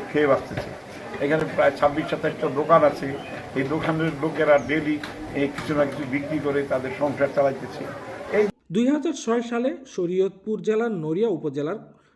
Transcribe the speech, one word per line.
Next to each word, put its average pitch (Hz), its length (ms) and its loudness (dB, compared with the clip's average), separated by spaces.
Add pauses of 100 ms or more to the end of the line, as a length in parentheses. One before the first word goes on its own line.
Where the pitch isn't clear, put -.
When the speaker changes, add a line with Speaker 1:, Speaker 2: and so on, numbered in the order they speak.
(120)
Speaker 1:
খেয়ে 151 140 4
বাঁচতেছে। - 440 0 (540)
এখানে 156 200 2 (100)
প্রায় 143 220 4
ছাব্বিশ 147 300 2
সাতাশটা 156 420 -2
দোকান 151 360 4
আছে, 139 340 0 (360)
এই 135 80 0
দোকানের 160 480 0 (120)
লোকেরা 151 360 4
ডেইলি, 147 400 0 (360)
এ, 139 220 2
কিছু - 180 -4
না 147 100 4
কিছু 139 260 -4
বিক্রি 143 340 -2
করে 143 180 2
তাদের 131 360 -2
সংসার 139 360 0
চালাইতেছে। 131 500 0 (520)
এই 208 120 4 (240)
Speaker 2:
দুই 233 160 4
হাজার 302 240 2
ছয় 240 300 0
সালে 240 340 -2 (100)
শরীয়তপুর 185 760 -2
জেলার 220 300 0
নড়িয়া 170 360 0
উপজেলার 151 640 -4 (220)